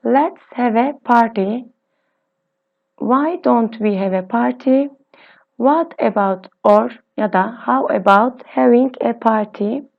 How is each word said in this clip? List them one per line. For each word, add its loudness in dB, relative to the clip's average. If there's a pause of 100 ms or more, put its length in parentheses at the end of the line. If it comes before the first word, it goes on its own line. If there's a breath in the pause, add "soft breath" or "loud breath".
Let's -2 (120)
have 0
a -2
party. 0 (1400)
Why -2
don't 0
we -2
have -2
a -8
party? 0 (680 soft breath)
What -2
about -2 (180)
or 4 (260)
ya -2
da -2 (120)
how -2
about 2
having 2
a -2
party? -2 (180)